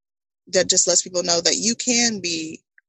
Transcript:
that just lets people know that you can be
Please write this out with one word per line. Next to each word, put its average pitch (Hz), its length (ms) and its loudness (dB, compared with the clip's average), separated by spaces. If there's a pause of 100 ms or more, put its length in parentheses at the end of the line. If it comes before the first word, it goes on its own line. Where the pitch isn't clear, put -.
(480)
that 180 220 0
just - 180 2
lets 185 160 2
people 180 200 -4
know 170 160 0
that 170 160 0
you 226 200 -2
can 233 440 0
be 165 420 -8 (280)